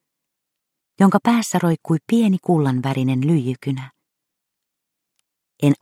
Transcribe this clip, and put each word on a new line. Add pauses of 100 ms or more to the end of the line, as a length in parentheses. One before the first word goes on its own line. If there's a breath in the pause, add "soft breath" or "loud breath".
(1000)
jonka
päässä
roikkui (100)
pieni
kullanvärinen
lyijykynä. (1700)
En